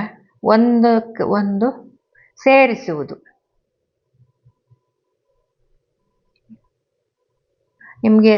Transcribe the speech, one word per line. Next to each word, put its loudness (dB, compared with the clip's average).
ಒಂದಕ್ಕೆ 0
ಒಂದು -4
ಸೇರಿಸುವುದು. 0
ನಿಮ್ಗೆ 4